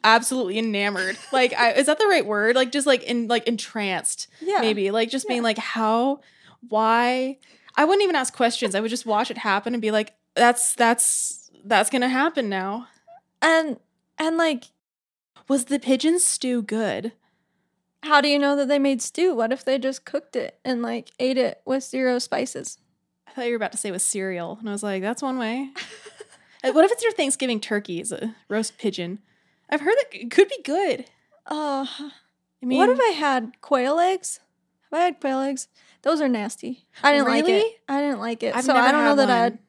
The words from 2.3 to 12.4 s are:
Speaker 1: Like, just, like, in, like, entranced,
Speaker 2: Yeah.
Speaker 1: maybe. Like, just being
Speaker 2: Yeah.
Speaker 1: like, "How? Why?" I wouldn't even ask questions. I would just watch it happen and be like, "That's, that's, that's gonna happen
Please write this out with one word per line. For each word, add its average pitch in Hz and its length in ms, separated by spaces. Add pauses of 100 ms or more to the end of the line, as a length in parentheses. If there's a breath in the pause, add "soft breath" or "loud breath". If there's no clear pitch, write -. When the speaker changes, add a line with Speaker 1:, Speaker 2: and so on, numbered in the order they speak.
Speaker 1:
Like, 262 160
just, 285 140
like, 254 180
in, 233 240
like, 233 180
entranced, 208 840 (120)
Speaker 2:
Yeah. 370 200
Speaker 1:
maybe. 208 300
Like, 226 200
just 269 180
being 247 100
Speaker 2:
Yeah. 233 60
Speaker 1:
like, 226 140
"How? 233 640 (480 soft breath)
Why?" 240 720 (380 soft breath)
I 294 80
wouldn't 392 180
even 359 140
ask 254 180
questions. 233 400
I 196 60
would 220 100
just 240 160
watch 220 240
it - 80
happen 208 360
and 233 80
be 220 80
like, 214 220 (220)
"That's, 240 400
that's, - 760 (140)
that's 208 260
gonna 254 180
happen 262 400